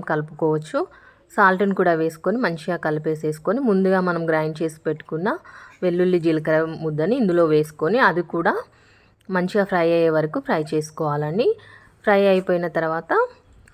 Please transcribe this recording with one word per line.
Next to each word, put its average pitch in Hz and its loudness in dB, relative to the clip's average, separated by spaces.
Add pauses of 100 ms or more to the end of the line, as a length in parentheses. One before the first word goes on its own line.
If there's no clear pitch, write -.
కలుపుకోవచ్చు. 156 -2 (580)
సాల్ట్‌ని 196 4
కూడా 175 4
వేసుకొని 165 -2
మంచిగా 170 -4 (120)
కలిపేసేసుకొని 156 -2 (100)
ముందుగా 190 2 (120)
మనం 170 -2
గ్రైండ్ 156 -2
చేసి 160 -6
పెట్టుకున్న 160 -6 (540)
వెల్లుల్లి 180 2
జీలకర్ర 156 2 (240)
ముద్దని 156 0
ఇందులో 175 4 (120)
వేసుకొని 156 0 (120)
అది 170 -2 (120)
కూడా 175 0 (840)
మంచిగా 185 0
ఫ్రై 170 2 (100)
అయ్యే 165 4
వరకు 156 -2
ఫ్రై 175 0 (120)
చేసుకోవాలండి. 156 -2 (560)
ఫ్రై 202 4 (120)
అయిపోయిన 180 0 (120)
తర్వాత 165 -2 (600)